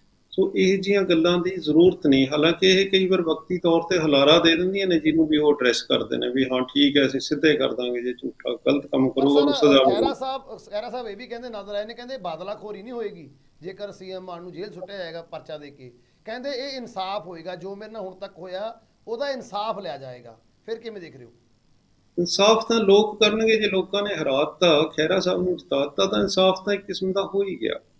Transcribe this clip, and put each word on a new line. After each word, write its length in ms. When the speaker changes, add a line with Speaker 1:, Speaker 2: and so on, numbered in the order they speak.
Speaker 1:
ਸੋ 260
ਇਹ 220
ਜਿਹੀਆਂ 240
ਗੱਲਾਂ 360
ਦੀ 120
ਜ਼ਰੂਰਤ 560
ਨਹੀਂ। 220
ਹਾਲਾਂਕਿ 380
ਇਹ 240
ਕਈ 160
ਵਾਰ 160
ਵਕਤੀ 360
ਤੌਰ 240
ਤੇ 160
ਹੁਲਾਰਾ 400
ਦੇ 180
ਦਿੰਦੀਆਂ 300
ਨੇ 140
ਜਿਹਨੂੰ 260
ਵੀ 100
ਉਹ 160
ਐਡਰੈਸ 300
ਕਰਦੇ 340
ਨੇ 120
ਵੀ 160
ਹਾਂ 180
ਠੀਕ 340
ਹੈ 100
ਅਸੀਂ 140
ਸਿੱਧੇ 360
ਕਰ 160
ਦਾਂਗੇ, 300
ਜੇ 100
ਝੂਠਾ 540
ਗਲਤ 200
ਕੰਮ 240
Speaker 2:
ਪਰ 100
Speaker 1:
ਕਰੂਗਾ 200
ਉਹਨੂੰ 140
Speaker 2:
ਸਰ, 40
Speaker 1:
ਸਜ਼ਾ 200
Speaker 2:
ਖਹਿਰਾ 220
Speaker 1:
ਮਿਲੇਗੀ। 180
Speaker 2:
ਸਾਹਿਬ, 240
ਖਹਿਰਾ 200
ਸਾਹਿਬ 160
ਇਹ 100
ਵੀ 100
ਕਹਿੰਦੇ 220
ਨਜ਼ਰ 260
ਆਏ 100
ਨੇ, 100
ਕਹਿੰਦੇ 220
ਬਾਦਲਾਖੋਰੀ 680
ਨਹੀਂ 100
ਹੋਏਗੀ 380
ਜੇਕਰ 300
ਸੀ 180
ਐਮ 120
ਮਾਨ 200
ਨੂੰ 100
ਜੇਲ੍ਹ 200
ਸੁੱਟਿਆ 260
ਜਾਏਗਾ 240
ਪਰਚਾ 360
ਦੇ 120
ਕੇ। 220
ਕਹਿੰਦੇ 260
ਇਹ 260
ਇਨਸਾਫ 500
ਹੋਏਗਾ, 280
ਜੋ 220
ਮੇਰੇ 160
ਨਾਲ 100
ਹੁਣ 120
ਤੱਕ 240
ਹੋਇਆ 420
ਉਹਦਾ 220
ਇਨਸਾਫ 480
ਲਿਆ 180
ਜਾਏਗਾ। 420
ਫਿਰ 120
ਕਿਵੇਂ 220
ਦੇਖ 160
ਰਹੇ 80
ਹੋ? 80
Speaker 1:
ਇਨਸਾਫ 500
ਤਾਂ 120
ਲੋਕ 400
ਕਰਨਗੇ, 360
ਜੇ 120
ਲੋਕਾਂ 340
ਨੇ 120
ਹਰਾਤਾ, 680
ਖਹਿਰਾ 380
ਸਾਹਿਬ 220
ਨੂੰ 140
ਜਿਤਾਤਾ 500
ਤਾਂ 140
ਇਨਸਾਫ 440
ਤਾਂ 100
ਇੱਕ 120
ਕਿਸਮ 260
ਦਾ 100
ਹੋ 200
ਹੀ 180
ਗਿਆ। 140